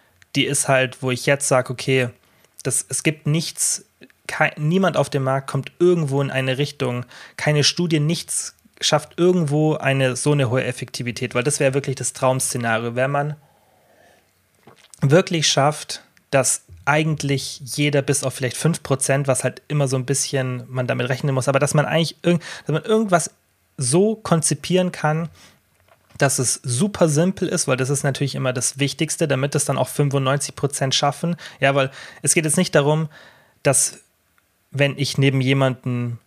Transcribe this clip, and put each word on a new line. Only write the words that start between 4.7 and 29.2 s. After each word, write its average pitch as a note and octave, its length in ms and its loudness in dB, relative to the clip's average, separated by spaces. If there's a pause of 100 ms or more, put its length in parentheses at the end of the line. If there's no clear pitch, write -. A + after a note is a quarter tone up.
auf C#3 120 0
dem C3+ 140 -2
Markt C3+ 240 -2
kommt - 320 -4
irgendwo D#3+ 420 2
in C3+ 100 -2
eine C3 260 -2
Richtung, B2+ 480 -4 (320)
keine D3+ 260 2
Studie, E3 360 0
nichts - 560 -4 (260)
schafft - 360 0
irgendwo D#3 580 2
eine, C3+ 420 0
so D3 160 2
eine C#3 160 2
hohe B2+ 160 0
Effektivität, A#2+ 680 -6
weil B2 100 2
das C#3 180 0
wär C3+ 120 2
wirklich C#3 220 -2
das - 160 -6
Traum-Szenario, A#2+ 840 0
wenn C3 140 0
man D3 260 -2 (1700)
wirklich D#3+ 460 4
schafft, - 540 0 (280)
dass - 340 0 (200)
eigentlich D3 800 -2
jeder C#3+ 380 0
bis C3+ 220 -2
auf B2+ 100 -4
vielleicht B2+ 240 -4
fünf D#3 260 0
Prozent, C3+ 440 0
was C3 160 0
halt B2+ 260 -4
immer D3 180 2
so C3 80 0
ein B2+ 100 -2
bisschen B2+ 640 -2
man B2+ 200 -4
damit B2 220 -2
rechnen C3+ 240 0
muss, C3 140 0
aber C3+ 120 2
dass C#3+ 140 0
man D3 120 2
eigentlich D#3+ 360 -2
irgend-, E3+ 220 2 (240)
dass D3 60 -2
man D#3 100 -2
irgendwas G3+ 480 2 (460)
so F3 380 2
konzipieren F3+ 760 0
kann, D#3 380 -2 (880)
dass C#3 220 2
es - 240 -2
super E3 460 2
simpel F3 380 0
ist, - 200 -2
weil C3 100 2
das B2+ 120 -2
ist C#3+ 140 -2
natürlich C#3 320 -2
immer C3+ 180 -2
das B2+ 260 -4
Wichtigste, D3+ 480 -2